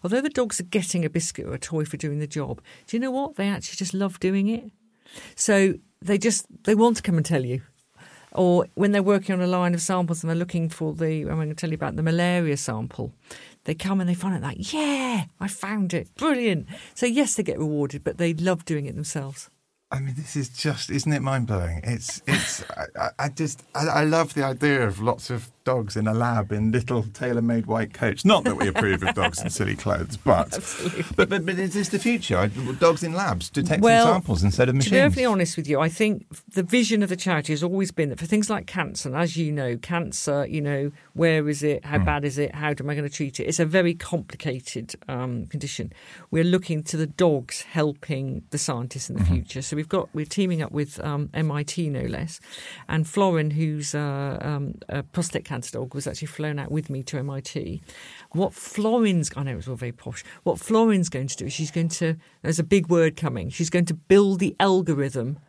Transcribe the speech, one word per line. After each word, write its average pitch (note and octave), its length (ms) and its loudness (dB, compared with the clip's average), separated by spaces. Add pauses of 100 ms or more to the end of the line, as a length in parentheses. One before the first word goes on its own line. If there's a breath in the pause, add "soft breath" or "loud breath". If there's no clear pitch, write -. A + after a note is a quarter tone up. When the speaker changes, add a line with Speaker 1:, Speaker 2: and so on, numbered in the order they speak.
Speaker 1:
although G#3+ 180 2
the D4 80 -2
dogs B3 320 -2
are F3+ 40 -8
getting F3+ 400 -2
a D3+ 60 0
biscuit - 360 -4
or - 80 -6
a B2+ 40 -6
toy D#3 260 -4
for D3+ 120 -8
doing D3 220 -4
the D3+ 80 -4
job, C3+ 340 -6 (260 loud breath)
do A3+ 100 -6
you A#3 40 0
know C4 120 -2
what? C#4 240 -4
They G3 120 0
actually F#3 280 -6
just F#3+ 180 -4
love F#3+ 260 -2
doing G3 280 2
it. A3+ 220 -4 (640 loud breath)
So G3 400 4 (280)
they G3+ 160 2
just, - 280 0 (180)
they G#3+ 100 6
want A3+ 220 6
to - 60 -8
come F3 140 2
and D#3 100 2
tell C#3+ 180 2
you. B2 180 -4 (680 loud breath)
Or F3+ 420 4
when G3+ 160 2
they're G3+ 120 4
working G3 300 2
on F3+ 80 2
a F3+ 60 2
line F3+ 280 2
of E3+ 60 -2
samples E3+ 420 0
and D#3+ 80 -4
they're E3 60 0
looking E3+ 320 -2
for D#3 240 -4
the, D#3 300 -2
I'm D#3+ 160 -4
gonna D#3 160 -2
tell D#3+ 160 -4
you D#3 60 -2
about D3 180 -4
the D#3 80 -2
malaria E3+ 540 2
sample, A#2 580 -6 (500 loud breath)
they D#3+ 100 -2
come F#3+ 260 0
and F3 80 0
they F3 60 2
find F#3 200 -2
it - 80 -4
like, - 300 -8
"Yeah, C4+ 540 0 (120)
I F#3 80 -4
found G3 480 -2
it. - 220 -4
Brilliant." A#3+ 500 0 (280 loud breath)
So B3 120 0
yes, C#4 300 2
they G#3 80 0
get - 140 -2
rewarded, D3 440 -2
but - 160 -4
they E3+ 160 2
love F3 300 0
doing D3 220 -2
it - 100 -8
themselves. C#3 540 -8 (420)
Speaker 2:
I C3+ 80 -2
mean, C3+ 160 -4
this D3 180 -10
is C3+ 140 -2
just, - 420 -4
isn't C#3+ 220 0
it C3+ 100 0
mind-blowing? G#2+ 640 0
It's, A#2 420 -4
it's, - 440 0
<laughs> - 60 -10
I, - 100 -6 (140)
I, - 100 -2 (160)
I - 20 -2
just, D3 340 -4 (140)
I, D3 100 0
I D3 180 4
love D#3+ 300 4
the D3 80 0
idea C3+ 420 2
of G2 160 0
lots A#2 300 -2
of A#2+ 220 -6 (100)
dogs A#2 340 0
in G#2+ 100 0
a A2 60 2
lab A2+ 400 0
in G#2+ 200 2
little A#2+ 320 0
tailor-made A#2 640 0
white A2 280 -2
coats. - 300 -2
Not F#3+ 200 6
that G#2 120 0
we - 120 0
approve F#2+ 340 2
of - 120 0
dogs G2 260 0
in - 100 -4
silly G2+ 260 -2
clothes, F#2+ 420 -2
but, - 360 4
Speaker 1:
<laughs> - 20 -4
Absolutely. - 480 -6 (120)
Speaker 2:
but, F#3+ 140 4
but, F3+ 160 0
but F#3 120 -2
is F#3+ 160 -2
this G3+ 160 0
the G3+ 80 0
future? A#3 380 0
I, G2 120 4 (320)
dogs E3 240 4
in E3 100 -4
labs D3+ 340 -2
detecting F3 340 0
Speaker 1:
Well, A3+ 300 8
Speaker 2:
samples A#2+ 300 2
instead B2 260 4
of B2+ 60 2
Speaker 1:
to - 20 4
be - 20 4
Speaker 2:
machines. G3 220 6
Speaker 1:
perfectly C4 240 6
honest F#3+ 320 2
with C#3+ 120 -6
you, C#3+ 120 2
I D#3+ 80 4
think G#3+ 380 0 (260)
the F#3+ 120 0
vision G#3+ 380 4
of F#3+ 60 2
the F3+ 80 -2
charity D#3 360 0
has D3 100 0
always F#3+ 300 0
been D3+ 180 0
that - 80 -8
for E3 80 -6
things G#3+ 240 2
like - 160 -2
cancer, - 420 -6
and C3 80 -4
as D#3 200 0
you D#3 160 0
know, B2+ 260 -2
cancer, D3+ 680 -2
you D#3 140 -4
know, C#3+ 300 -2 (220 loud breath)
where D#3+ 360 2
is D3 140 -2
it? D3 220 0
How D3 140 0
Speaker 2:
Mm. F#2+ 60 4
Speaker 1:
bad D3 200 2
is C#3 120 -2
it? C#3+ 200 0
How D3+ 220 -2
am C#3 120 -6
I D3 40 -2
gonna C#3+ 140 -4
treat C#3+ 300 -6
it? - 60 -4
It's E3 160 -2
a E3 60 4
very F3 280 4
complicated, - 1000 -6 (140)
um, B2 380 -4
condition. - 460 -8 (380 loud breath)
We're E3 140 4
looking F3 400 2
to E3 120 -6
the D#3 100 0
dogs D3 560 2
helping C#3+ 880 -2
the D3 80 -4
scientists B2 500 -4
in - 80 -6
the G#2 60 2
Speaker 2:
Mm-hmm. F2 120 4
Speaker 1:
future. G#2 280 -2
So D3 140 -6
we've D#3 120 -4
got, - 260 -2
we're D#3 120 -4
teaming F3+ 340 2
up - 120 -4
with, D3 300 -4
um, D3 300 -2
M D#3 180 0
I D3 120 -2
T, D#3 260 -4
no C3 140 -4
less, - 360 -6 (480 loud breath)
and D#3+ 220 0
Florin, E3 440 2
who's, D3+ 420 -2
uh, C#3 480 -4
um, C#3+ 320 -4 (160)
a C#3+ 120 -4
prostate E3 420 -4
cancer C3+ 100 -8 (180)
dog, B2+ 220 -8
was C#3+ 120 -6
actually - 200 -6
flown D3+ 320 -4
out C#3 140 -6
with D#3 180 -2
me C3+ 140 -4
to D3 140 -6
M C#3 120 -4
I C3+ 100 -6
T. - 420 -8 (500 loud breath)
What F3+ 220 0
Florin's, G#3 840 2
I C#3 60 -4
know B2+ 160 -4
it's G2+ 100 -8
all B2 80 -6
very A#2+ 160 -6
posh, - 320 -12 (180 loud breath)
what - 160 0
Florin's G#3+ 500 4
going C3+ 200 -4
to - 80 -8
do - 100 -8
is C#3 60 -6
she's D#3 180 -4
going E3 200 0
to, E3 260 -2 (260 loud breath)
there's D#3+ 160 0
a E3 60 0
big E3+ 240 4
word E3 280 6
coming, B2 340 -4
she's E3 200 -2
going F3 160 4
to E3 80 -2
build G3 460 6
the F#3+ 180 0
algorithm C#3+ 800 2 (100)